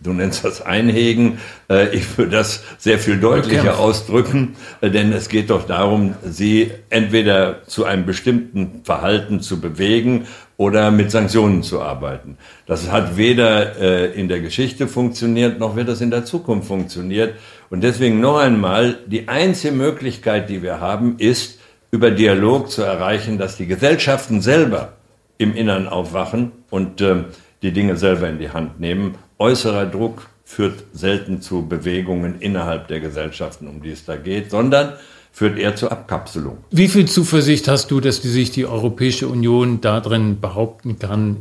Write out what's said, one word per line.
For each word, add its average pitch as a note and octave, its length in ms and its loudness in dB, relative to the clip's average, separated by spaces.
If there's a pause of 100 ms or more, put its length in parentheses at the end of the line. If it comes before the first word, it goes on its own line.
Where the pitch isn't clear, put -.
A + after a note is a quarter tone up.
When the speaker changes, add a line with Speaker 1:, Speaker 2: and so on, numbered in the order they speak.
Speaker 1:
du F2+ 100 -4
nennst F#2 300 -2
das - 180 -4
Einhegen, A2+ 800 2 (300)
äh, G2 260 4
ich - 220 -4
würde F#2 140 2
das G#2 320 0 (140)
sehr G#2+ 220 4
viel G#2 180 2
deutlicher C#3 440 4
Speaker 2:
Bekämpfen. G2+ 200 2
Speaker 1:
ausdrücken, A#2+ 720 2 (260)
äh, G#2+ 100 2
denn G#2 220 2
es G2+ 160 -4
geht G#2+ 200 0
doch G2 160 2
darum, G2 480 2 (100)
sie G#2 460 2 (200)
entweder G2+ 760 2
zu G#2 200 -2
einem F#2 200 0
bestimmten G2 800 -2
Verhalten G2 560 0
zu F2+ 200 -6
bewegen A2 640 0 (320)
oder G#2 320 4
mit G#2 220 4
Sanktionen G#2 500 4
zu - 200 -6
arbeiten. C#2 560 -10 (280)
Das F2 260 -4
hat F2+ 260 0
weder, A2 640 4
äh, F2+ 400 2
in F#2 80 -2
der F2+ 120 -2
Geschichte A#2+ 480 -4
funktioniert, A#2 720 0
noch G#2+ 160 -4
wird A#2 120 -2
das A2+ 140 -4
in A#2+ 80 0
der A#2 160 -2
Zukunft D3 420 -4
funktioniert. G2 680 -4 (340)
Und F#2 140 -2
deswegen A#2 360 2
noch C#3+ 200 4
einmal, A#2 640 2
die A2 220 -6
einzige D3 480 0
Möglichkeit, C3 760 -2
die F#2 140 -8
wir F2 160 -6
haben, G#2+ 400 -2
ist, - 400 0 (320)
über A2+ 180 4
Dialog G#2 640 2
zu A2 100 -4
erreichen, G2+ 560 -2
dass F#2+ 200 -6
die F2+ 100 -8
Gesellschaften B2+ 760 0
selber A#2+ 520 2 (440)
im G#2+ 180 0
Innern G2+ 320 0
aufwachen F#2 640 -4 (200)
und, F#2+ 300 -4
ähm, F#2 240 2 (380)
die F#2+ 80 -2
Dinge G2 260 0
selber F2+ 320 2
in D#2 80 -6
die D2+ 140 -10
Hand D#2+ 280 -8
nehmen. F#2 360 -4 (240)
Äußerer G#2+ 480 2
Druck G2+ 400 -6 (160)
führt - 400 -4 (100)
selten F#2+ 480 -2
zu F2 260 -6
Bewegungen F2+ 720 -4
innerhalb E2+ 480 -4
der D#2+ 120 -6
Gesellschaften, D2+ 680 -10
um D2 140 -16
die D#2 80 -12
es D2+ 160 -14
da D#2+ 100 -8
geht, G2 360 -8
sondern C3+ 420 2 (380)
führt G2+ 260 0
eher G2+ 180 0
zur A2+ 160 -4
Abkapselung. - 680 -8 (100)
Speaker 2:
Wie F#3 180 6
viel F#3+ 180 4
Zuversicht D3+ 640 2
hast C#3 220 2
du, C#3 100 0
dass B2+ 220 0
die, C3 60 -6
sich B2 240 0
die B2+ 140 -2
Europäische B2 640 -2
Union A#2+ 540 2
da A2 200 0
drin G#2+ 380 0
behaupten G#2+ 600 -6
kann G#2 420 -2